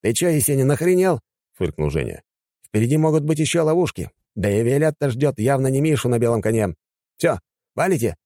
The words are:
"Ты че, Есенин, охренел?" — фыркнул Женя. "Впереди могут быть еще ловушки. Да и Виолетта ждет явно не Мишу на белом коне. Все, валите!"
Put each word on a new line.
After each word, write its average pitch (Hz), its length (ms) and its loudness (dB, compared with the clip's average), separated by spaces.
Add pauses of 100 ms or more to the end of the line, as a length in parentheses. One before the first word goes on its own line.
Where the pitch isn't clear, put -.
"Ты 113 120 0
че, 175 160 0
Есенин, 139 400 0
охренел?" — 180 500 2 (340)
фыркнул 76 360 -4
Женя. 62 340 -6 (400)
"Впереди 117 340 0
могут 156 260 2
быть 151 160 -2
еще 160 240 0
ловушки. 156 480 -2 (240)
Да 101 140 -2
и 104 140 2
Виолетта 143 460 0
ждет 131 300 -2
явно 131 280 2
не 135 140 0
Мишу 147 280 0
на 120 100 2
белом 117 220 2
коне. 107 340 0 (420)
Все, 151 220 0 (340)
валите!" 117 420 0 (100)